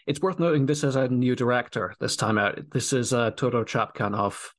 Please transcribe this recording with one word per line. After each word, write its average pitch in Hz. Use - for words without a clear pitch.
It's 147
worth 185
noting 156
this 147
is 135
a 131
new 123
director 120
this -
time 110
out. 101
This -
is, 123
uh, 117
Todor 120
Chapkanov, 101